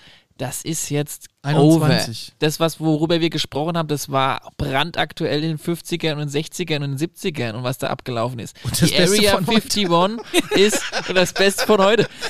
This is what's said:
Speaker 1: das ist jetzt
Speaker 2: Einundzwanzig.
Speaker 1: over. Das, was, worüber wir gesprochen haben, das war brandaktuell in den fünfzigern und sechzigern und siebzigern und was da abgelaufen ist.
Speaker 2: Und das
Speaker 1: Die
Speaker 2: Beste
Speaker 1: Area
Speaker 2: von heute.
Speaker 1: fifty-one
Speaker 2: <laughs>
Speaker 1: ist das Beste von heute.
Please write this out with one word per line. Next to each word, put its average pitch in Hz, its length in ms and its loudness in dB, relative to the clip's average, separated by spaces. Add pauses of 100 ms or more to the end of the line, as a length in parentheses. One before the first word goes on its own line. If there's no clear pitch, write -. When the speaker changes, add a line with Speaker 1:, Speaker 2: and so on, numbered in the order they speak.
(360)
Speaker 1:
das - 260 -8
ist - 280 -6
jetzt 147 380 -6 (140)
Speaker 2:
Einundzwanzig. 143 840 2
Speaker 1:
over. - 120 -20
Das, 151 200 0
was, 165 200 0
worüber 160 400 2
wir 165 100 0
gesprochen 156 480 -4
haben, 156 100 -2
das 147 220 -4
war 135 480 -2
brandaktuell 147 840 -2
in 165 60 -2
den 151 100 -4
fünfzigern 160 600 -4
und 147 100 -4
sechzigern 156 540 -4
und 139 160 -4
siebzigern 143 580 -4
und 127 60 -8
was 127 160 -4
da 131 100 -4
abgelaufen 123 500 -4
ist. 92 240 -12
Speaker 2:
Und 120 100 -4
das - 180 2
Speaker 1:
Die - 60 -2
Speaker 2:
Beste 180 220 4
Speaker 1:
Area 208 180 4
Speaker 2:
von 185 100 -2
heute. 220 160 4
Speaker 1:
fifty-one 190 540 2 (200)
Speaker 2:
<laughs> 214 200 2
Speaker 1:
ist 202 260 4 (320)
das 180 180 2
Beste 196 340 2
von 214 140 6
heute. 208 260 4 (240)